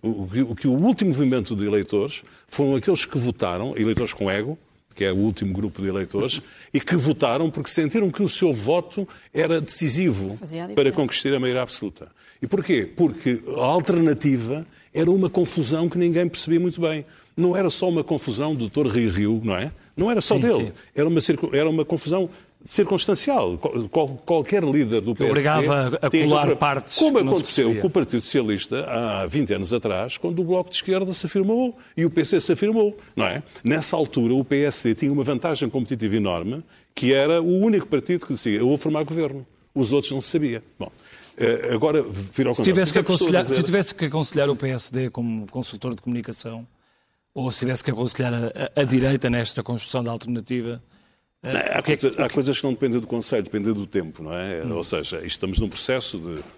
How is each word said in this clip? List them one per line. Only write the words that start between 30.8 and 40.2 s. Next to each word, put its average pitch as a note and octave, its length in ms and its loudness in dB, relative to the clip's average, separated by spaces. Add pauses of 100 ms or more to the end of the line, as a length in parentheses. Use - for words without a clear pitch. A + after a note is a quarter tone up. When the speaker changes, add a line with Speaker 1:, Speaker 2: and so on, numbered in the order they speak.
Speaker 1:
se F3+ 140 -4
afirmou A3+ 500 0 (180)
e E3 120 2
o E3 40 4
P D#3+ 140 2
C F3 160 2
se - 120 0
afirmou, G#3 440 2 (180)
não G#2 120 0
é? B2+ 160 -2 (200)
Nessa D3+ 340 0
altura, B2+ 380 2
o C3+ 100 2
P C#3 200 2
S C#3 240 0
D A2+ 60 4
tinha C#3 180 0
uma C#3+ 120 0
vantagem C#3+ 440 -2
competitiva A2 480 -2
enorme, G2 460 -2 (320)
que B2 180 2
era D3+ 300 4
o F3+ 180 2
único G#3 260 2
partido E3+ 400 -2
que - 60 -4
dizia, A2 260 0
"Eu A#2+ 100 2
vou D3 100 2
formar D#3 260 -2
governo." D3 420 -6 (280)
Os B2 180 2
outros C#3 180 2
não C3+ 120 -4